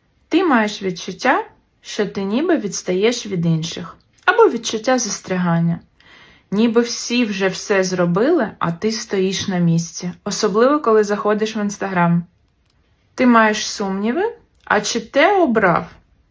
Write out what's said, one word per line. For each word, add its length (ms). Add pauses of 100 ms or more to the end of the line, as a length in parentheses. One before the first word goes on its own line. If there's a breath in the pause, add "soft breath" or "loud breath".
(280)
Ти 160
маєш 380
відчуття, 640 (360)
що 260
ти 160
ніби 340
відстаєш 680
від 200
інших, 500 (280)
або 240
відчуття 500
застрягання. 840 (680 soft breath)
Ніби 300
всі 440
вже 240
все 360
зробили, 760
а 140
ти 200
стоїш 560
на 100
місці, 540 (120)
особливо 560
коли 240
заходиш 520
в 20
Instagram. 600 (960)
Ти 120
маєш 400
сумніви, 680 (300)
а 160
чи 200
те 360
обрав? 500 (440)